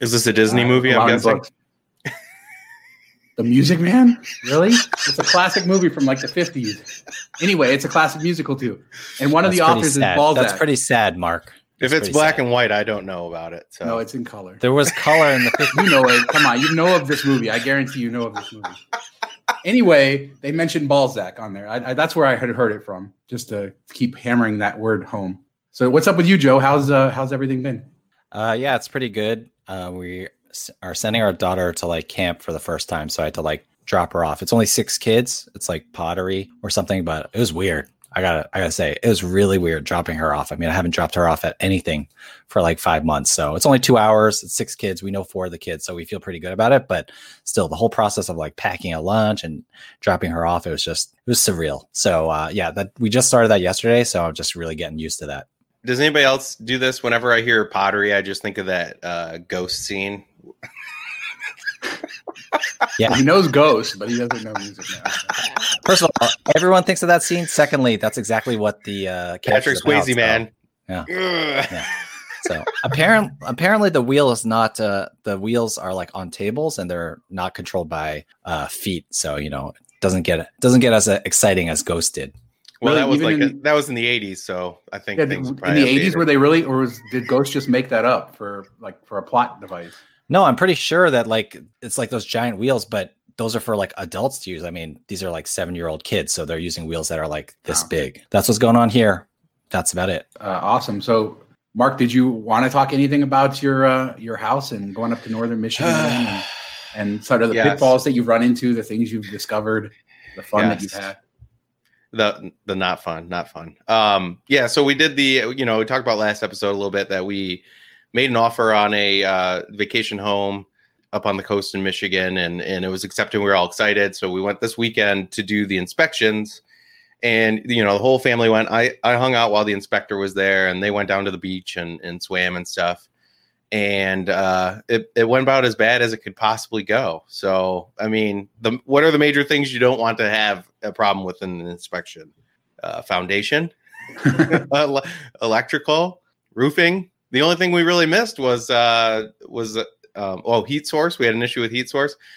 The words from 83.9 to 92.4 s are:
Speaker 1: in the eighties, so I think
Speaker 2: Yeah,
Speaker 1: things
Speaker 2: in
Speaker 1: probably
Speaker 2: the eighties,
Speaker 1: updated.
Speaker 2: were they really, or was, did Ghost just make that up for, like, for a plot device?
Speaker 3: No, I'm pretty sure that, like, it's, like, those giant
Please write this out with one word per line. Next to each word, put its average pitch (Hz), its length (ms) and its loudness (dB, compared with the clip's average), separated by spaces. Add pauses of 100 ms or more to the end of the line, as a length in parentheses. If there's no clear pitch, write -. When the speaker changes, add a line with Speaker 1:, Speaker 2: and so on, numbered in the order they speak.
Speaker 1:
in 131 40 -6
the 117 120 -2
eighties, 107 360 -4
so 90 360 -8 (120)
I 101 80 -12
think 104 220 -8
Speaker 2:
Yeah, 147 60 0
Speaker 1:
things 131 240 -4
Speaker 2:
in 135 60 -8
Speaker 1:
probably 147 260 2
Speaker 2:
the 127 60 4
eighties, 147 260 2
Speaker 1:
updated. - 20 -4
Speaker 2:
were 165 80 2
they 147 140 4
really, 156 260 4
or 131 140 -2
was, 123 200 -2 (140)
did 123 160 -4
Ghost 135 240 0
just 131 160 -4
make 123 220 0
that 113 160 2
up 120 300 0
for, 101 300 -12 (140)
like, 101 260 -18
for 104 120 -8
a 95 40 -6
plot - 380 -2
device? 87 320 -14 (380)
Speaker 3:
No, 180 140 6
I'm 147 120 6
pretty 180 180 2
sure 170 360 2
that, 117 160 2
like, 110 340 -4 (220)
it's, 120 160 -8
like, 120 100 -2
those 113 160 -4
giant 117 320 -4